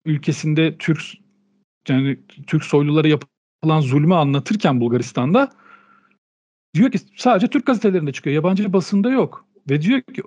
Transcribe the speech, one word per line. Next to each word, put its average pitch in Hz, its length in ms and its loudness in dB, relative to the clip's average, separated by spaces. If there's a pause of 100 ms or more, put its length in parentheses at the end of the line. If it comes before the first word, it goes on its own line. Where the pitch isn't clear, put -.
ülkesinde 156 720 -2
Türk, 156 240 -2 (880)
yani 135 300 0 (280)
Türk 156 160 0
soylulara 147 440 2
yapılan - 720 -2
zulmü 147 340 2
anlatırken 139 640 0
Bulgaristan'da 123 720 0 (1200)
diyor 220 180 2
ki 202 60 -4 (180)
sadece 247 320 2
Türk 269 180 -2
gazetelerinde 185 460 0
çıkıyor, 143 220 -6
yabancı 185 400 0
basında 202 360 0
yok. 254 360 -2 (240)
Ve 147 120 0
diyor 254 200 0
ki - 260 -14